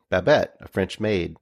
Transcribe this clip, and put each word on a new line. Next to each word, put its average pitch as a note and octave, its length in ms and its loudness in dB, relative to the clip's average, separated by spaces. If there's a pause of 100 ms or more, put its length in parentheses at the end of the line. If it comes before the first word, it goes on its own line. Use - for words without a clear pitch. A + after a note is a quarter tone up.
(100)
Babette, F#2+ 500 2
a - 80 -18
French - 320 -4
maid. F2+ 420 -2